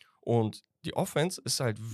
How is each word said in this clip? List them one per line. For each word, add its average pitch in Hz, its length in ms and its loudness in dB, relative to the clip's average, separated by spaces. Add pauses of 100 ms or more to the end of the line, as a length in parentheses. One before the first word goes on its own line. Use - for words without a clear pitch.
(200)
Und 113 420 2 (220)
die 165 100 -4
Offense 175 480 0
ist - 180 -2
halt 113 180 0 (160)